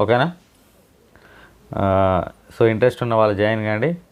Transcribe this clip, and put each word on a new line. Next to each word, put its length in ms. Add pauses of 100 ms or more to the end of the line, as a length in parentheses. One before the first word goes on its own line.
ఓకేనా? 320 (1400)
ఆ, 500 (360)
so, 60
ఇంట్రెస్ట్ 360
ఉన్న 120
వాళ్ళు 220
జాయిన్ 280
కాండి. 320 (160)